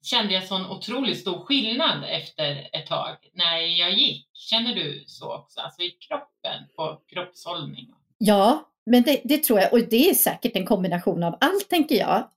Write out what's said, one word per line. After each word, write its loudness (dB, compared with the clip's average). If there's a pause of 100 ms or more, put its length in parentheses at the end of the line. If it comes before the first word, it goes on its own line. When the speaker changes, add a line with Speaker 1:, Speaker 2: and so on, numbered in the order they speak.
Speaker 1:
kände -2
jag -2
sån -6
otroligt -4
stor -8
skillnad -2
efter -8
ett -8
tag -6 (160)
när -2
jag -2
gick. 0
Känner -2
du -8
så -12
också? -16
Alltså -12
i -6
kroppen, -12 (140)
på -6 (140)
kroppshållning? -10 (300)
Speaker 2:
Ja, 4 (160)
men 6
det, 2
det 2
tror 4
jag. 4
Och 8 (100)
det 6
är 4
säkert 0
en -2
kombination 0
av -2
allt, 0
tänker 2
jag. 0